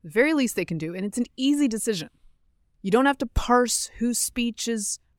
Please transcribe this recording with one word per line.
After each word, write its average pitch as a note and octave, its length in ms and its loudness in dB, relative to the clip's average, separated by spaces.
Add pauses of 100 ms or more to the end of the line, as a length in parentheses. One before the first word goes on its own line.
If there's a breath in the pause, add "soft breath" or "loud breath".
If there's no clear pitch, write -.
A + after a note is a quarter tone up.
the E3 60 -14
very B3+ 240 4
least C4+ 220 2
they F#3 80 0
can E3 140 -4
do, D#3+ 180 -6
and F#3+ 100 -6
it's G#3 120 -6
an A#3+ 80 0 (100)
easy C#4+ 320 2
decision. G#3+ 420 -2 (720)
You G3 100 -4
don't B3+ 160 4
have C#4 100 2
to C#4 80 -2
parse - 720 0
whose A#3+ 220 -2
speech A#3 500 -4
is G#3+ 300 -4 (180)